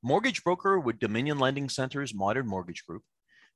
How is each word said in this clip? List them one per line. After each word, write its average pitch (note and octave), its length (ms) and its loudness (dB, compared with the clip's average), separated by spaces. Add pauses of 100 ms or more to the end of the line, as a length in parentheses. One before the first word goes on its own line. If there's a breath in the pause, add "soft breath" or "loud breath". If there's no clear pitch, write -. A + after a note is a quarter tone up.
mortgage F3+ 400 2
broker F#3 360 2
with A#2+ 200 -2
Dominion B2 400 0
Lending C3+ 280 2
Center's C3 460 -4
Modern G#2 320 0
Mortgage F#2 400 -6
Group, E2+ 160 -12 (540 soft breath)